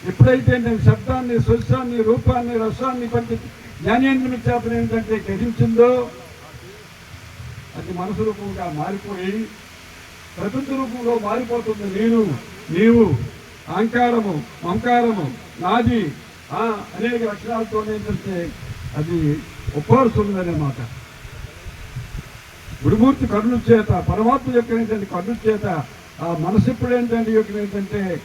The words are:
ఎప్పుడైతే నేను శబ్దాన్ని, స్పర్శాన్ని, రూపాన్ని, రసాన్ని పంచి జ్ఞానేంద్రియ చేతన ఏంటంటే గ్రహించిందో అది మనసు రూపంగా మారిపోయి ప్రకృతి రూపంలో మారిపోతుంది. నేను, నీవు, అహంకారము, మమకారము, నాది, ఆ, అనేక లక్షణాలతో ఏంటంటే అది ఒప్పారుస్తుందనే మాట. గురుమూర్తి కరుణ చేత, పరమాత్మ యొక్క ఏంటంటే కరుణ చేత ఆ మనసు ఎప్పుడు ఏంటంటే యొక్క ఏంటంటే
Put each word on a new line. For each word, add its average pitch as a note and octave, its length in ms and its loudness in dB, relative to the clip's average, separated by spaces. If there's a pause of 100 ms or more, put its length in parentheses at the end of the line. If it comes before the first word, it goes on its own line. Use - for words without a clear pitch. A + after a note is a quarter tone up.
(100)
ఎప్పుడైతే B3+ 420 6 (120)
నేను A#3 220 0
శబ్దాన్ని, A#3+ 580 2
స్పర్శాన్ని, A#3+ 540 0 (100)
రూపాన్ని, A#3+ 540 2
రసాన్ని B3 520 -4
పంచి A#3 220 -2 (440)
జ్ఞానేంద్రియ B3+ 640 2
చేతన A#3 340 0
ఏంటంటే A3 360 0 (100)
గ్రహించిందో A3+ 640 4 (1900)
అది F3+ 200 -8
మనసు F#3+ 240 -4
రూపంగా G3+ 540 -4
మారిపోయి G3 720 -4 (920)
ప్రకృతి B3+ 380 -4
రూపంలో A#3+ 420 -2
మారిపోతుంది. G#3+ 840 -2
నేను, A3+ 220 4 (480)
నీవు, A3+ 340 6 (640)
అహంకారము, A3 760 2 (220)
మమకారము, A3+ 680 2 (280)
నాది, G#3+ 520 2 (400)
ఆ, G#3+ 320 -2 (120)
అనేక A#3 260 -2
లక్షణాలతో A3 640 -4 (100)
ఏంటంటే G3 580 -4 (440)
అది D#3 420 0 (380)
ఒప్పారుస్తుందనే G3+ 840 2
మాట. C3+ 220 -4 (2000)
గురుమూర్తి A#3 420 4
కరుణ A3 320 0 (140)
చేత, G#3+ 180 6 (200)
పరమాత్మ A#3+ 440 2
యొక్క A#3 180 2
ఏంటంటే G#3+ 320 0
కరుణ F#3+ 300 -4 (140)
చేత G#3+ 180 0 (560)
ఆ E3 180 -2
మనసు F#3+ 300 4
ఎప్పుడు A#3+ 240 0
ఏంటంటే A#3 380 0
యొక్క G#3+ 180 2
ఏంటంటే G3 760 -4